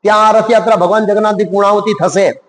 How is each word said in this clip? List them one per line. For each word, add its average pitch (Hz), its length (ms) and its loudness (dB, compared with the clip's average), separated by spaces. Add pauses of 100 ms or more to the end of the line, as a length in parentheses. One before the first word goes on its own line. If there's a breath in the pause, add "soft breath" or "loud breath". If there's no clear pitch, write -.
ત્યાં 214 260 2
આ 214 40 2
રથયાત્રા 220 440 2
ભગવાન 190 300 0
જગન્નાથની 208 380 -2
પૂર્ણાહુતિ 202 460 0 (120)
થશે. 185 280 0 (180)